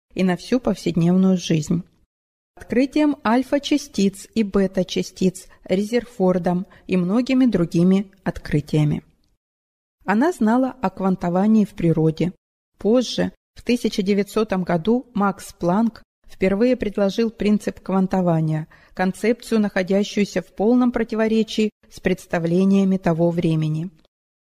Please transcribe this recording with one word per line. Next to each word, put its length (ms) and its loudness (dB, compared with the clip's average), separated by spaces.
и 100 -2
на 140 2
всю 220 -2
повседневную 800 2
жизнь. 460 -2
Открытием 680 0
альфа-частиц 1080 -2
и 100 0
бета-частиц 1040 -2
Резерфордом 1000 -2
и 80 -2
многими 500 2
другими 640 2
открытиями. 800 -2
Она 260 0
знала 500 0
о 80 0
квантовании 760 0
в 60 -12
природе. 600 0
Позже, 560 0
в 60 -20
тысяча 400 -2
девятисотом 640 -2
году, 500 0
Макс 380 -2
Планк 500 -2
впервые 520 0
предложил 520 -2
принцип 520 -2
квантования, 880 0
концепцию, 680 -2
находящуюся 840 0
в 60 -14
полном 460 0
противоречии 760 0
с 80 -20
представлениями 960 2
того 360 0
времени. 580 -2